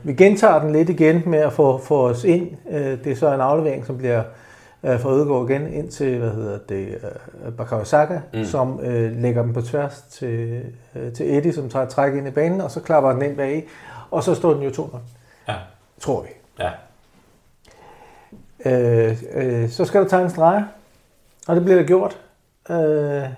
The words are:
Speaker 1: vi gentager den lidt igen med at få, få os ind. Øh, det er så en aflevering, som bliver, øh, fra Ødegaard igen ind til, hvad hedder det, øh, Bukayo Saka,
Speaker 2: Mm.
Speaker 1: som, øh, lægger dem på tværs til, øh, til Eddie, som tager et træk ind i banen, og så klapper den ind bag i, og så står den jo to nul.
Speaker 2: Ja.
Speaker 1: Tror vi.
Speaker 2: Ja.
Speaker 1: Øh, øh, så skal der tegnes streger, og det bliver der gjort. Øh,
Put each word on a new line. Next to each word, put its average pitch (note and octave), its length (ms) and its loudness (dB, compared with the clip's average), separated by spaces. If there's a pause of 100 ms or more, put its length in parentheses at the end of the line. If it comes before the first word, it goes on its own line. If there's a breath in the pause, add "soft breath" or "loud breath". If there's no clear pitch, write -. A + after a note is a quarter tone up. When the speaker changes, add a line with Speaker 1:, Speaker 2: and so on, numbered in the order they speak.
Speaker 1:
vi C#3+ 100 -4
gentager G3 460 6
den D3+ 140 -2
lidt D#3+ 160 2
igen E3 360 4
med D#3+ 140 2
at C#3+ 140 2
få, C3+ 240 4
få C3 320 2
os A#2+ 140 -4
ind. F3 240 2 (220)
Øh, C3+ 340 -4
det C#3+ 80 -4
er B2 40 -2
så C#3+ 180 2
en C3+ 80 0
aflevering, C#3 440 0
som B2+ 120 -8
bliver, A#2+ 260 0 (600 loud breath)
øh, B2 160 2
fra C3 100 -2
Ødegaard C3+ 400 2
igen C#3+ 240 -2
ind E3 160 -8
til, C3 300 -2
hvad A2+ 120 -2
hedder G#2 260 -6 (120)
det, G2 280 -8 (480)
øh, A#2+ 80 -10
Bukayo A#2 300 -6
Saka, D3+ 360 2 (140)
Speaker 2:
Mm. A2+ 120 -4
Speaker 1:
som, C3 380 -2
øh, A#2 380 -2
lægger A#2+ 200 0
dem A#2 120 -2
på A#2+ 80 -4
tværs C#3+ 400 -4 (100)
til, A#2 500 -6 (340)
øh, B2 180 -10
til C#3+ 240 0
Eddie, D3+ 160 2
som C#3 160 -6
tager C3 160 -2
et B2+ 40 -10
træk C#3 260 0
ind C#3 120 -6
i C3+ 40 -10
banen, E3 300 0
og C#3+ 100 -6
så E3 80 -8
klapper C#3+ 320 2
den B2+ 100 0
ind C#3+ 160 -2
bag C#3 200 -2
i, D#3+ 60 -6 (480 loud breath)
og - 120 -2
så E3+ 120 2
står D#3+ 180 2
den C#3+ 100 -2
jo C3+ 80 -2
to D3+ 200 -8
nul. A#2+ 100 -14 (460 soft breath)
Speaker 2:
Ja. G#2+ 60 -6 (480)
Speaker 1:
Tror A#2 200 -2
vi. - 60 -14 (320)
Speaker 2:
Ja. F#2+ 100 -2 (2000 soft breath)
Speaker 1:
Øh, A#2 520 2 (160)
øh, A#2+ 360 -2
så F3 160 -2
skal G3+ 160 4
der F#3+ 60 2
tegnes F3+ 240 2
streger, F3 320 4 (840 soft breath)
og E3+ 80 2
det F3 80 2
bliver F#3 160 6
der D3+ 80 2
gjort. F#3+ 300 2 (520)
Øh, D3+ 540 0 (140)